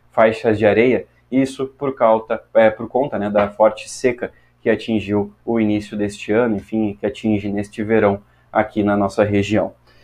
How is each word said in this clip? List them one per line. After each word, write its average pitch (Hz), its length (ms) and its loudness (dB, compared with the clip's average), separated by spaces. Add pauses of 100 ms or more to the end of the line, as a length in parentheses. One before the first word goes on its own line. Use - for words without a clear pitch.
(120)
faixa 113 420 2
de 104 120 0
areia, 110 400 2 (260)
isso 131 360 -2
por 135 280 -6
cauta, 110 480 0 (100)
é, 110 160 6
por 113 200 -4
conta, 127 280 -4
né, 104 120 -4
da 104 200 0
forte - 400 0
seca - 420 -4 (300)
que - 80 -2
atingiu 104 640 -2 (120)
o 117 140 -2
início 107 360 -2
deste 104 360 -6
ano, 113 260 0
enfim, 104 420 -4
que - 60 -4
atinge 104 440 -4
neste 101 320 -6
verão 104 400 2 (300)
aqui 107 320 0
na 101 140 0
nossa 101 260 0
região. 101 500 0 (300)